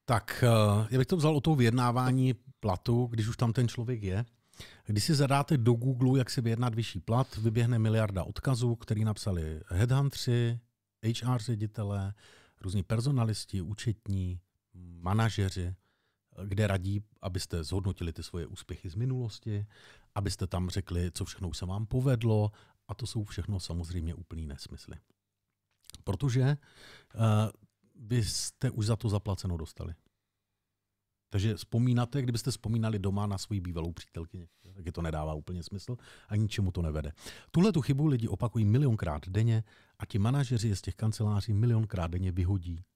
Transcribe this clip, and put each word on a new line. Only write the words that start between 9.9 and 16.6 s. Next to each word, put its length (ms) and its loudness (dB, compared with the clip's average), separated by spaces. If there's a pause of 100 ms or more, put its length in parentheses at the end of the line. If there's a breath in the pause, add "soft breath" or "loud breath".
H 120 2
R 60 -2
ředitelé, 720 -2 (480 loud breath)
různí 220 -2
personalisti, 800 0
účetní, 800 -2 (340)
manažeři, 1040 -2 (680)
kde 240 0